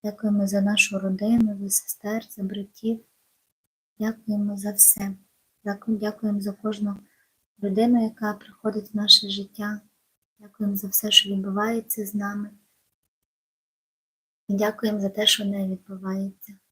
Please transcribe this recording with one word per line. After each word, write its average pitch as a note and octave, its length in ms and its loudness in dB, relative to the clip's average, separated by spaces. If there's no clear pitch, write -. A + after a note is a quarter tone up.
дякуємо G#3 420 0
за G3 140 2
нашу G3+ 380 2
родину, G#3 640 2
за G3 100 -4
сестер, - 600 -2
за G#3 120 -10
братів. G3+ 580 -4
Дякуємо G#3 580 -2
за G3+ 160 -6
все. G3+ 420 4
Дяку-, G#3 320 -2
дякуємо G#3 440 0
за G3 120 -2
кожну G3+ 440 -2
людину, A3 420 4
яка G#3+ 300 -2
приходить - 600 -6
в - 20 0
наше G#3 320 4
життя. G#3 520 -6
Дякуємо G3+ 380 -4
за G3+ 120 -4
все, G#3+ 220 0
що G3 200 -2
відбувається G#3 760 -4
з G3 80 -14
нами. G#3 360 -6
І G3+ 60 2
дякуємо G#3+ 460 0
за G3 80 0
те, G#3 180 0
що G#3 180 2
не G3 240 -2
відбувається. F#3+ 840 -8